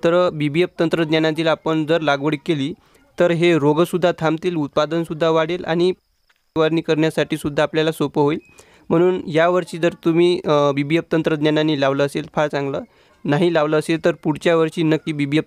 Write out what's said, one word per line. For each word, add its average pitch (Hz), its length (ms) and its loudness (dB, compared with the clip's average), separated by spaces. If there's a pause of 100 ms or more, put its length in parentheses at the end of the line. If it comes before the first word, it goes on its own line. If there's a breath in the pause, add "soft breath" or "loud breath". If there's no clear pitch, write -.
तर 175 260 2
बीबीएफ 151 380 -2 (120)
तंत्रज्ञानातील 160 640 0
आपण 156 400 -2
जर 160 140 0
लागवड 143 340 -2 (120)
केली 147 280 -4 (460 soft breath)
तर 175 100 4
हे 170 280 2
रोगसुद्धा 160 600 2
थांबतील, 160 380 -2
उत्पादनसुद्धा 156 760 -2
वाढेल 160 340 -2
आणि 175 280 0 (640)
फवारणी 160 240 2
करण्यासाठी 156 560 0
सुद्धा 151 260 -2
आपल्याला 156 300 0
सोपं 147 300 -2
होईल. 147 160 0 (520 soft breath)
म्हणून 180 360 2
यावर्षी 170 520 0
जर 170 140 0 (120)
तुम्ही, 170 400 2
अ, 147 280 2
बीबीएफ 143 300 -2 (100)
तंत्रज्ञानाने 156 680 0
लावलं 139 260 0
असेल 143 200 -6 (100)
फार 151 120 0
चांगलं, 143 340 -6 (420 soft breath)
नाही 165 300 2
लावलं 156 240 2
असेल 160 260 -2
तर 175 80 4
पुढच्या 156 440 0
वर्षी 160 260 0
नक्की 156 300 0
बीबीएफ 147 340 -2